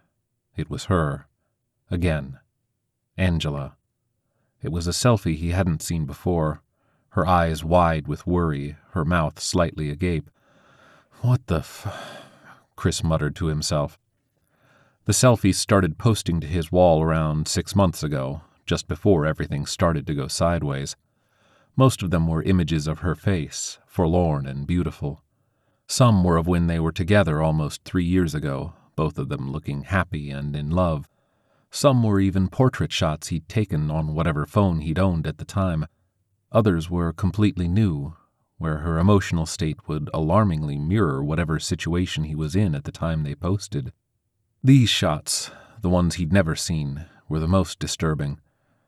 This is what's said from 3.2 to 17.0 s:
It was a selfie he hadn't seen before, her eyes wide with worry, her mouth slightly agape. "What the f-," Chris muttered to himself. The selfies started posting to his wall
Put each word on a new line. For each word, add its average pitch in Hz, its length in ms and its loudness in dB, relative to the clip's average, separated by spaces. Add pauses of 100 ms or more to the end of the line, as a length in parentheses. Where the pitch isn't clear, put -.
It - 100 -6
was 85 140 -2
a 87 60 -2
selfie 104 440 0
he 85 140 -4
hadn't 87 320 0
seen 80 240 -4
before, 76 560 -4 (480)
her 82 160 0
eyes 82 360 2
wide 80 460 2
with 73 180 -6
worry, 78 500 -2 (160)
her 82 120 -2
mouth 80 360 0
slightly 78 500 -2
agape. 80 400 -4 (880)
"What 123 280 2
the 87 80 0
f-," - 680 -10 (540)
Chris - 280 -2
muttered 76 320 0
to 82 120 -4
himself. 76 500 -4 (1080)
The 107 80 0
selfies 110 440 4
started 95 420 2
posting 85 420 0
to 73 60 -8
his 80 260 -4
wall 87 300 6